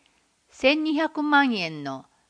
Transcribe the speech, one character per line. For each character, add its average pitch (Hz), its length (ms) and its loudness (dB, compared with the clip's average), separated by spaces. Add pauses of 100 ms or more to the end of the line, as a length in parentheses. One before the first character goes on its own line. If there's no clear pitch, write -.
(500)
千 302 340 0
二 311 100 -2
百 311 300 -2
万 285 320 2
円 160 280 -6
の 135 220 -10 (240)